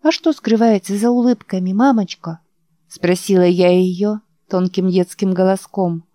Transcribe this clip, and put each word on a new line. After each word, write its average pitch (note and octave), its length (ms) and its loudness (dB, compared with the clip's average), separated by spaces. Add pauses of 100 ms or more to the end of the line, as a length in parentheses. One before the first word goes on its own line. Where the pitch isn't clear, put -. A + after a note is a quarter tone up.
"А D#4 100 2
что D#4+ 200 -2
скрывается G#3+ 640 0
за A3+ 140 0
улыбками, A#3 640 -2
мамочка?" G3+ 680 -2 (520)
спросила F3+ 540 0
я F3+ 240 2
ее F#3 500 -2 (280)
тонким F#3 420 -2
детским F#3 420 -2
голоском. F#3 720 -2 (100)